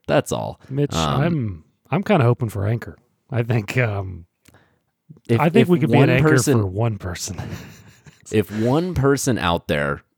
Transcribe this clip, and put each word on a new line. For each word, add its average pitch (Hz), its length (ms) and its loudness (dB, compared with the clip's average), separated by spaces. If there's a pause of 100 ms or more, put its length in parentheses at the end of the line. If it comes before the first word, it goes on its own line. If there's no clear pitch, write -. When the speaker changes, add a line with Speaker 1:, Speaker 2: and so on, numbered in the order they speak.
Speaker 1:
That's 147 240 0
all. - 280 -6 (100)
Speaker 2:
Mitch, 143 260 -4
Speaker 1:
Um, 143 260 0
Speaker 2:
I'm, 123 420 -4 (280)
I'm 185 120 -2
kinda 160 220 2
hoping 120 240 2
for 98 160 -6
anchor. 113 320 -4 (320)
I 120 140 -2
think, 117 340 -2
um, 98 480 -4 (1040)
Speaker 1:
if, 117 100 2
Speaker 2:
I 151 100 2
think 220 140 6
Speaker 1:
if 180 60 2
Speaker 2:
we 170 100 4
could 135 120 0
be 117 60 6
Speaker 1:
one 131 120 6
Speaker 2:
an 127 80 4
anchor 151 120 4
Speaker 1:
person, 131 300 4
Speaker 2:
for 101 60 2
one 104 320 -2
person. 87 440 -10 (460)
<laughs> - 440 -20
Speaker 1:
if 104 200 -2 (100)
one 160 320 0
person 139 440 0
out 87 300 -2
there 73 340 -2 (160)